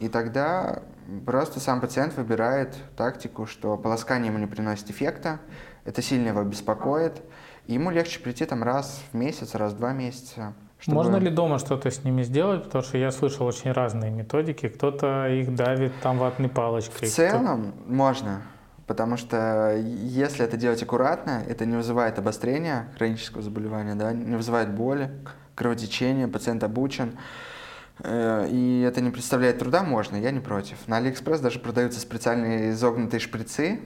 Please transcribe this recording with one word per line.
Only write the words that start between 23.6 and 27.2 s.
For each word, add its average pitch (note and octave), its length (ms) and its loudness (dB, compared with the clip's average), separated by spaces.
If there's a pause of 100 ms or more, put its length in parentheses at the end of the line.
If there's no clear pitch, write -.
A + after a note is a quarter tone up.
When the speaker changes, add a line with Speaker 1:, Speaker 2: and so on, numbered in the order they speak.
Speaker 1:
да, G#2+ 200 0
не A#2 220 -2
вызывает A2+ 380 2
боли, C3 360 0 (440)
кровотечения, A#2+ 760 0
пациент A2 360 -2
обучен, A#2+ 540 -2 (840)